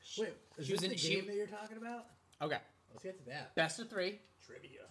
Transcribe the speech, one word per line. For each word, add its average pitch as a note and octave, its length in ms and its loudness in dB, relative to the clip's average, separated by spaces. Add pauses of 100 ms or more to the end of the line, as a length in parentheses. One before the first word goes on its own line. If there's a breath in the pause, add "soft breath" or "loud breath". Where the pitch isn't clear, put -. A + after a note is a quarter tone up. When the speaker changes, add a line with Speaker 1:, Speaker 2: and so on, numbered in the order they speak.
(180)
Speaker 1:
Wait, G3+ 140 2 (240)
is D3+ 100 -2
Speaker 2:
She F#3 60 4
was G3 80 4
Speaker 1:
this F3+ 40 2
Speaker 2:
in, G3 60 4
Speaker 1:
the A3+ 60 2
Speaker 2:
she E3 200 4
Speaker 1:
game G3 100 2
that G3+ 80 -2
you're G#3 140 2
talking G#3+ 280 -8
about? A#3 300 -6 (340)
Speaker 2:
Okay. D3 180 2 (340)
Speaker 1:
Let's B2 100 -14
get F#3+ 160 -6
to D3 120 -16
that. C#3 260 -6
Speaker 2:
Best D#3+ 240 4
of A3+ 100 -4
three. G3+ 300 2 (260)
Speaker 1:
Trivia. - 440 -14